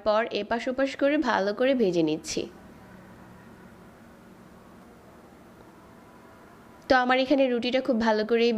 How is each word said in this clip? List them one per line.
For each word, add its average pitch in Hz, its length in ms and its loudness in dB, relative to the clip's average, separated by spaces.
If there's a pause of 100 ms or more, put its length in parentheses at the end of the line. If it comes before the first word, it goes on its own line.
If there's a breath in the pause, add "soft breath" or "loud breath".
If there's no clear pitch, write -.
পর 214 160 2 (200)
এপাশ 226 280 -4
ওপাশ 269 280 -2
করে 285 200 0 (120)
ভালো 202 300 0
করে 254 160 2
ভেজে 180 280 2
নিচ্ছি। 156 400 -4 (4000)
তো - 80 4
আমার 254 280 2
এখানে 269 220 2
রুটিটা 247 340 -2
খুব 262 200 -2
ভালো 220 240 0
করেই 233 340 2